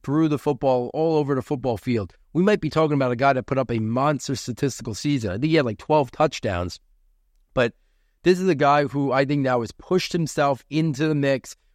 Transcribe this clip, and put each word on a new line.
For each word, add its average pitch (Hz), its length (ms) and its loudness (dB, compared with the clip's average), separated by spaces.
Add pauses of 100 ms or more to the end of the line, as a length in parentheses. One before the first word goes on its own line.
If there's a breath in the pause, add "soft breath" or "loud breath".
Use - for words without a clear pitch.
threw 156 260 0
the 147 100 0
football 127 540 0
all 160 240 0
over 143 180 2
the 131 60 0
football 123 380 -4
field, 110 340 -2 (200)
we 165 100 2
might 202 180 4
be - 80 -4
talking 156 260 0
about 131 180 0
a 123 40 -2
guy 135 160 4
that 127 140 -2
put 131 100 -2
up 131 140 -2
a 120 80 0
monster 127 580 -2
statistical 120 560 -6
season. 123 380 -2
I 90 40 -4
think 120 120 -2
he 160 80 2
had, 151 100 4
like, 110 140 -4
twelve 147 320 0
touchdowns. 92 680 -2 (760)
But 123 180 2 (500)
this 180 160 4
is 185 100 0
a 175 60 4
guy 143 300 4
who 139 280 -2
I 135 120 2
think 143 180 0
now 127 180 0
has 113 120 -6
pushed - 400 -2
himself 143 560 0
into 156 400 0
the 156 60 0
mix. 139 420 -2 (180)